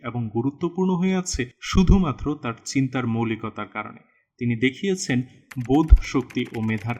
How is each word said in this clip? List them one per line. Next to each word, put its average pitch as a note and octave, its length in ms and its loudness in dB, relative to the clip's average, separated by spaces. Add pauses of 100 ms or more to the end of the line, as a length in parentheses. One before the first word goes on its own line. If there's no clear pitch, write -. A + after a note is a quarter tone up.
এবং A#2 300 -6
গুরুত্বপূর্ণ E3+ 600 -2
হয়ে F#3+ 200 0
আছে F#3 260 -4 (200)
শুধুমাত্র F#3 640 4 (100)
তার B2 180 -6 (120)
চিন্তার C3 420 -2
মৌলিকতার A2 640 -4
কারণে। G#2+ 280 -10 (400)
তিনি A#2+ 140 0
দেখিয়েছেন, C3 640 -2 (480)
বোধ D3+ 220 4 (120)
শক্তি B2 440 -6 (100)
ও A2+ 60 -6
মেধার A2 380 -4